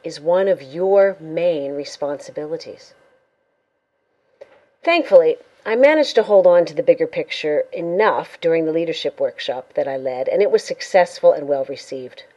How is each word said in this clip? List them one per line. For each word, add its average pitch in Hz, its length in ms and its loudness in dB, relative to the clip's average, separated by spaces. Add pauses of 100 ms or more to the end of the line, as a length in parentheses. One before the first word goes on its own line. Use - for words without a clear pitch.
is 151 160 -12
one 175 260 0
of 180 160 -2
your 190 560 2
main 160 540 -4
responsibilities. 143 1200 -10 (1900)
Thankfully, 196 520 4 (280)
I 214 100 -2
managed 285 400 4
to 220 80 4
hold 202 240 4
on 175 200 6
to 165 80 -12
the 165 100 -4
bigger 165 240 2
picture 160 640 -4
enough 170 680 -2
during 165 240 0
the 160 80 -4
leadership 160 460 -4
workshop - 560 -6
that 139 140 -2
I 135 80 -6
led, 131 320 -6
and 185 120 0
it 202 120 2
was 220 100 2
successful 175 720 2
and 143 160 -4
well 139 160 -2
received. 131 580 -12 (140)